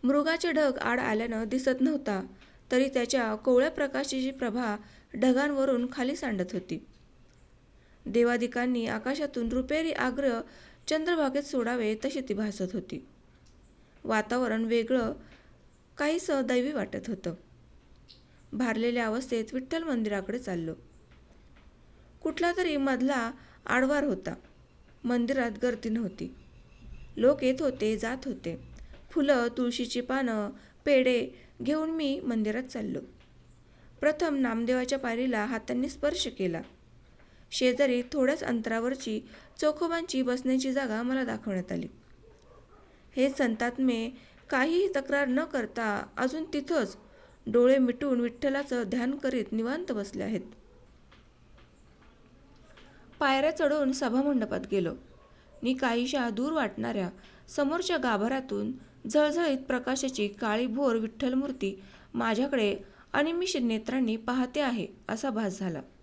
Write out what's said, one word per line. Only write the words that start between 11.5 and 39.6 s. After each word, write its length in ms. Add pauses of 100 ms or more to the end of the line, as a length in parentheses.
तशी 260
ती 120
भासत 400
होती. 340 (960)
वातावरण 640
वेगळं, 480 (840)
काहीसं 480
दैवी 260
वाटत 360
होतं. 260 (1200)
भारलेल्या 540
अवस्थेत 460
विठ्ठल 300
मंदिराकडे 560
चाललो. 340 (1500)
कुठला 340
तरी 200
मधला 540 (340)
आडवार 380
होता. 300 (680)
मंदिरात 480 (120)
गर्दी 260
नव्हती. 460 (840)
लोक 260
येत 180
होते, 360
जात 280
होते. 480 (380)
फुलं, 360 (100)
तुळशीची 440
पानं, 480 (360)
पेढे 420 (340)
घेऊन 300
मी 280
मंदिरात 440
चाललो. 360 (1000)
प्रथम 360
नामदेवाच्या 640
पायरीला 460
हातांनी 440
स्पर्श 380
केला. 340 (920)
शेजारी 500 (100)
थोड्याच 320
अंतरावरची 800 (400)